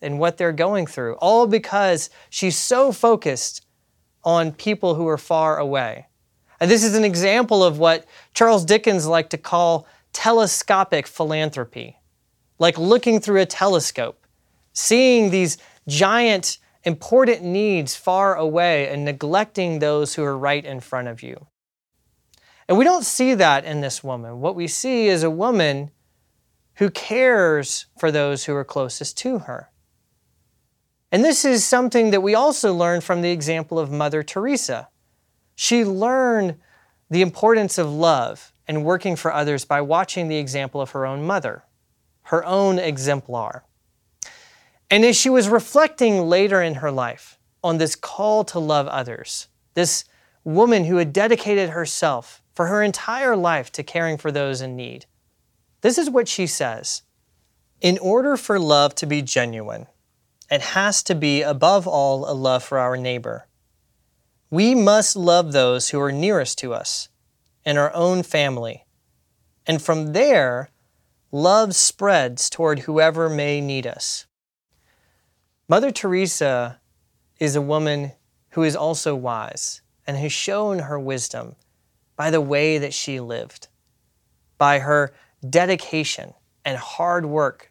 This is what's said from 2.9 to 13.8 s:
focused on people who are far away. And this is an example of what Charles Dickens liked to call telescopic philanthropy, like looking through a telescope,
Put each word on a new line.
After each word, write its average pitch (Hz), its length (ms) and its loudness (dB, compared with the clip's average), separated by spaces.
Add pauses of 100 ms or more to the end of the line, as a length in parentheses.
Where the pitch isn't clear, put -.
focused 208 720 0 (580)
on 165 300 2
people 202 420 -2
who 165 140 -2
are 156 80 0
far 156 420 0
away. 135 480 -4 (540)
And 175 100 4
this 220 140 6
is 208 100 2
an 220 100 4
example 196 600 2
of 151 140 2
what 165 260 2 (300)
Charles 220 320 4
Dickens 202 400 2
liked 165 240 0
to 160 80 -6
call 170 480 0 (260)
telescopic 190 920 2
philanthropy, 151 880 -6 (640)
like 165 180 4
looking 220 440 4
through 202 200 2
a 185 60 4
telescope, 175 800 -2 (480)